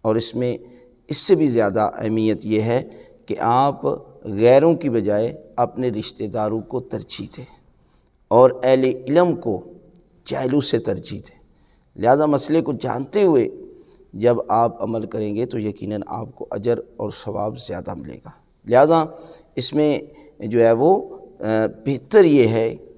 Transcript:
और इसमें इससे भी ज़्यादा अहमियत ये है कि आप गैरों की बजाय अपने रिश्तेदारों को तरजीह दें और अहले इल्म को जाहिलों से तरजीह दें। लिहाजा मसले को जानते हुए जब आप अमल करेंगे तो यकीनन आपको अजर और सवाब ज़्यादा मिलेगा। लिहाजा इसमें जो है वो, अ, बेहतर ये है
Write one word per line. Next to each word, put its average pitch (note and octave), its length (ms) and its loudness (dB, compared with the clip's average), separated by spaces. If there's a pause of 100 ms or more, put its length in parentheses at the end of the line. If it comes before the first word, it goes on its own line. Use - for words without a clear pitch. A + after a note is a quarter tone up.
और A2 120 0
इसमें B2 420 -4 (500)
इससे F3 260 2
भी D#3 120 2
ज़्यादा G#2+ 360 0
अहमियत A2 640 -2
ये G#2+ 160 0
है A#2+ 200 0 (460)
कि - 80 -4
आप C3 460 0 (460)
गैरों B2+ 480 6
की D3 140 -6
बजाय G#2+ 380 0 (320)
अपने B2 300 -2
रिश्तेदारों G#2+ 720 -6
को B2 180 -10
तरजीह - 480 -12
दें - 200 -20 (840)
और B2 320 6
अहले C3 260 4
इल्म C#3 460 2
को - 460 -8 (460)
जाहिलों C3+ 320 -2
से C3 200 -2
तरजीह G2 400 -8
दें। - 200 -20 (580)
लिहाजा C#3 300 4
मसले D3 340 0
को D3 120 -6
जानते C3 480 -4
हुए D3+ 300 4 (640)
जब A#2 360 0
आप A#2 300 0
अमल A2 240 -6
करेंगे G#2+ 400 -6
तो B2 140 -8
यकीनन G#2 500 -8
आपको A#2 360 -12
अजर A#2 380 -4 (160)
और G#2+ 120 -8
सवाब G#2 440 -8
ज़्यादा G2 400 -12
मिलेगा। - 480 -18 (240)
लिहाजा D#3 500 4 (400)
इसमें - 600 -2 (240)
जो A2+ 180 -2
है A2+ 140 6
वो, D#3 260 2
अ, - 440 -14 (240)
बेहतर C#3 580 2
ये C#3+ 200 6
है A2+ 240 0 (280)